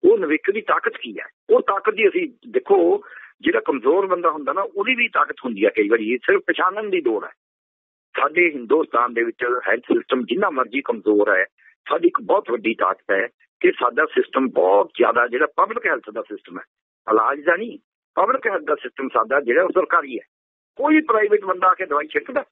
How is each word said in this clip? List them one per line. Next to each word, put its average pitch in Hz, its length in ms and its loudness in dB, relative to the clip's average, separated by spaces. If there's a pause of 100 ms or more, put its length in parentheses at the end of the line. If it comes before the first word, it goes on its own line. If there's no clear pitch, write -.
ਉਹ 403 140 6
ਨਿਵੇਕਲੀ 165 440 -2
ਤਾਕਤ - 360 -4
ਕੀ 98 220 -12
ਹੈ? - 60 -14 (240)
ਉਹ 226 120 4
ਤਾਕਤ 196 320 -2
ਦੀ 202 140 2
ਅਸੀਂ 170 220 0 (180)
ਦੇਖੋ 220 560 2 (380)
ਜਿਹੜਾ - 180 0
ਕਮਜ਼ੋਰ 147 480 0
ਬੰਦਾ 175 220 0
ਹੁੰਦਾ 151 240 -6
ਨਾ 190 80 -2
ਉਹਦੀ 202 340 -2
ਵੀ 233 120 -2
ਤਾਕਤ 147 280 -2 (100)
ਹੁੰਦੀ 107 200 -2
ਹੈ 101 40 6
ਕਈ 101 200 0
ਵਾਰੀ, 117 280 0
ਸਿਰਫ 196 300 0
ਪਛਾਣਨ 185 420 -2
ਦੀ 185 120 -2
ਲੋੜ 110 220 -2
ਹੈ। - 60 -16 (920)
ਸਾਡੇ 160 300 2
ਹਿੰਦੁਸਤਾਨ 123 640 0
ਦੇ 117 100 0
ਵਿੱਚ 117 220 -4 (240)
health 117 140 0
system 120 400 0
ਜਿੰਨਾ 185 260 0
ਮਰਜ਼ੀ 127 320 -4
ਕਮਜ਼ੋਰ 104 560 2
ਹੈ, 95 80 2 (440)
ਸਾਡੀ 330 180 0
ਇੱਕ - 140 -2
ਬਹੁਤ 202 300 0
ਵੱਡੀ 107 220 -2
ਤਾਕਤ 95 380 -2
ਹੈ 98 160 0 (320)
ਕਿ 180 120 4
ਸਾਡਾ 123 340 -2
system - 440 0
ਬਹੁਤ 185 480 4
ਜ਼ਿਆਦਾ 120 300 2
ਜਿਹੜਾ 135 200 0 (100)
public 214 300 0
health 127 220 -4
ਦਾ 107 120 -8
system 92 360 -14
ਹੈ, 92 60 -14 (480)
ਇਲਾਜ 117 300 2
ਦਾ 170 140 2
ਨਹੀਂ, 202 240 -10 (360)
ਪਬਲਿਕ 214 320 2
ਹੈਲਥ 190 140 -2
ਦਾ 147 140 -2
system 135 320 -10
ਸਾਡਾ 123 340 0
ਜਿਹੜਾ 139 220 2
ਉਹ 175 60 0
ਸਰਕਾਰੀ 151 480 0
ਹੈ। - 60 -10 (520)
ਕੋਈ 311 260 4
private 208 440 0
ਬੰਦਾ 185 220 0
ਆ 185 60 4
ਕੇ 185 120 -4
ਦਵਾਈ 151 220 -2
ਛਿੜਕਦਾ? - 340 -4 (100)